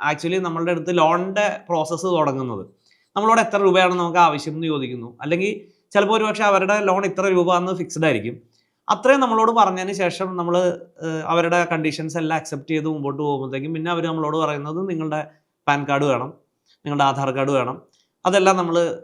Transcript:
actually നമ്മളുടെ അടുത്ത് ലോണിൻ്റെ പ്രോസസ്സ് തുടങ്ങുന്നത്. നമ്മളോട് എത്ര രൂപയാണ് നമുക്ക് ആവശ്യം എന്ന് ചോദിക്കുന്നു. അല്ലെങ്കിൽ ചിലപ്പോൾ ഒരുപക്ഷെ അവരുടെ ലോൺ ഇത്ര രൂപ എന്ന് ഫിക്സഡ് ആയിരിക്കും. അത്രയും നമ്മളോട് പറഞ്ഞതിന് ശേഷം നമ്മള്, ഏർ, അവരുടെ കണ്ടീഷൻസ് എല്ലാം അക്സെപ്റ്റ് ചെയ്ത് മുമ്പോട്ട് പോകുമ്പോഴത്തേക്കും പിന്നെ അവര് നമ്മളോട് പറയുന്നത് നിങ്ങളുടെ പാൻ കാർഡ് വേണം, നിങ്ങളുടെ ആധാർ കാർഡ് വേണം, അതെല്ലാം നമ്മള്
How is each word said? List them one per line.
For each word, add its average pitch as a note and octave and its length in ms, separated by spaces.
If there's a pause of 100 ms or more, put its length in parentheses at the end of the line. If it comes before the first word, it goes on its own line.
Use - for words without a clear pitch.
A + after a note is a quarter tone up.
(120)
actually E3+ 300
നമ്മളുടെ E3 300
അടുത്ത് F3 260
ലോണിൻ്റെ F#3 640 (100)
പ്രോസസ്സ് D#3+ 360
തുടങ്ങുന്നത്. C3+ 600 (500)
നമ്മളോട് A3 260
എത്ര G3+ 160
രൂപയാണ് F#3 360
നമുക്ക് F3 260
ആവശ്യം D3+ 340
എന്ന് E3 140
ചോദിക്കുന്നു. B2 540
അല്ലെങ്കിൽ F3 300 (400)
ചിലപ്പോൾ G3+ 260
ഒരുപക്ഷെ G#3+ 260
അവരുടെ G3 360
ലോൺ G3 260
ഇത്ര F#3 220
രൂപ F3+ 280
എന്ന് F#3 200
ഫിക്സഡ് D#3+ 300
ആയിരിക്കും. A#2 300 (540)
അത്രയും B3+ 300
നമ്മളോട് A3+ 320
പറഞ്ഞതിന് F#3+ 420
ശേഷം F#3 440
നമ്മള്, F3 240 (400)
ഏർ, D#3+ 240
അവരുടെ E3+ 460
കണ്ടീഷൻസ് D#3 460
എല്ലാം D#3 220
അക്സെപ്റ്റ് D3 300
ചെയ്ത് D#3 180
മുമ്പോട്ട് C#3+ 340
പോകുമ്പോഴത്തേക്കും C#3 520
പിന്നെ D#3+ 180
അവര് E3+ 160
നമ്മളോട് D#3+ 300
പറയുന്നത് D#3 520
നിങ്ങളുടെ D#3 380 (400)
പാൻ C#3+ 220
കാർഡ് C#3+ 160
വേണം, C3 280 (520)
നിങ്ങളുടെ C#3+ 180
ആധാർ C3+ 260
കാർഡ് C3+ 220
വേണം, C3 300 (440)
അതെല്ലാം F#3+ 320
നമ്മള് E3+ 460